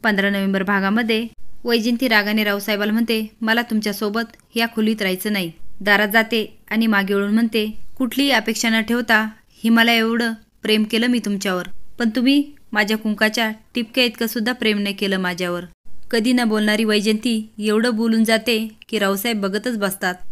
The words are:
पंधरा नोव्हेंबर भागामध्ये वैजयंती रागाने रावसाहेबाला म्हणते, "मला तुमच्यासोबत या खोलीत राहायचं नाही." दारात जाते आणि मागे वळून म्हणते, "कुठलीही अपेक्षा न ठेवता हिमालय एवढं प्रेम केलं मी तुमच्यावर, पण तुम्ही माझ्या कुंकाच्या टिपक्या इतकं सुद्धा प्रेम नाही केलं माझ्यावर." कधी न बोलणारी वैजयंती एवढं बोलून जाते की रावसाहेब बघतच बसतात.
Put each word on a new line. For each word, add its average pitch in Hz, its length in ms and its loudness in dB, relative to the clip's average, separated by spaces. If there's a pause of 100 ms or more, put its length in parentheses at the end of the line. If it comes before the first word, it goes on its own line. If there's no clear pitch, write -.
पंधरा 202 260 2
नोव्हेंबर 196 340 0
भागामध्ये 214 640 0 (360)
वैजयंती 240 440 0
रागाने 214 360 2
रावसाहेबाला 208 480 -2
म्हणते, 220 360 -2 (140)
"मला 226 200 0
तुमच्यासोबत 214 960 -4
या 226 180 0
खोलीत 220 260 0
राहायचं 190 320 -2
नाही." 180 180 -2 (300)
दारात 202 260 4
जाते 220 500 0 (120)
आणि 220 180 2
मागे 202 260 2
वळून 202 200 0
म्हणते, 220 440 0 (200)
"कुठलीही 269 340 0
अपेक्षा 226 380 0
न 226 120 2
ठेवता 220 480 0 (340)
हिमालय 226 340 4
एवढं 226 360 0 (300)
प्रेम 214 200 2
केलं 226 240 0
मी 247 120 2
तुमच्यावर, 196 440 -2 (360)
पण 233 100 2
तुम्ही 269 420 2 (200)
माझ्या 214 260 2
कुंकाच्या 214 540 0 (240)
टिपक्या 240 280 0
इतकं 233 240 0
सुद्धा 233 240 -2
प्रेम 220 280 0
नाही 202 160 -2
केलं 190 220 -2
माझ्यावर." 175 440 -4 (500)
कधी 233 220 2
न 247 100 4
बोलणारी 214 400 2
वैजयंती 214 680 0 (100)
एवढं 214 360 2
बोलून 226 280 2
जाते 220 440 0 (220)
की 214 100 -2
रावसाहेब 202 420 -2
बघतच 214 360 -4
बसतात. 190 380 -2 (160)